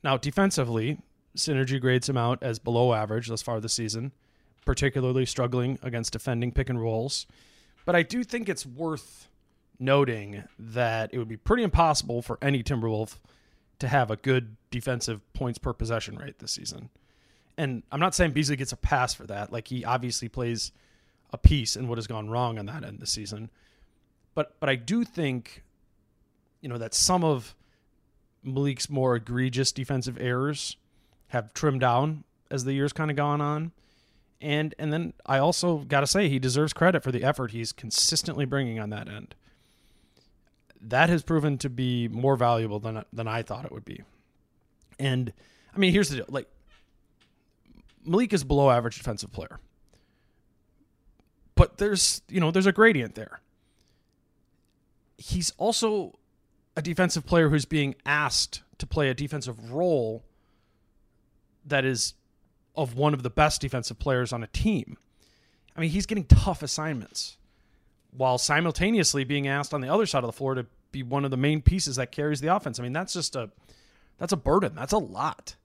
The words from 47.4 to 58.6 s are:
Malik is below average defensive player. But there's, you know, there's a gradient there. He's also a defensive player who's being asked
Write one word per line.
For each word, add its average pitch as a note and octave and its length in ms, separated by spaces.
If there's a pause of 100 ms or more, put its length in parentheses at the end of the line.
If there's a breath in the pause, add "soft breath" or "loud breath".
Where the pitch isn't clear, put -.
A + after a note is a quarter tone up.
Malik G3+ 260
is E3+ 120
below C#3 260
average A#2 280
defensive G#2 340
player. - 280 (2000)
But - 220
there's, G3+ 520
you F3+ 100
know, D#3+ 120
there's F#3+ 160
a G3 40
gradient D#3+ 440
there. - 260 (1800)
He's - 400
also G#3+ 600 (580)
a D#3 60
defensive E3+ 420
player E3 240
who's D3 160
being C#3+ 300 (100)
asked D3 560 (160)